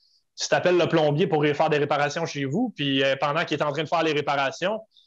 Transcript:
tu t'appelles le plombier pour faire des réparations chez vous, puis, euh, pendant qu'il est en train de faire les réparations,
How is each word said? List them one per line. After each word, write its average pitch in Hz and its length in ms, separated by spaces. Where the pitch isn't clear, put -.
tu - 100
t'appelles 180 280
le 160 100
plombier 151 400
pour 151 200
faire 156 240
des 151 80
réparations 147 480
chez 143 180
vous, 196 320
puis, 139 260
euh, 135 160
pendant 151 260
qu'il 156 140
est 160 40
en 147 100
train 151 120
de 147 40
faire 165 140
les 160 100
réparations, 147 680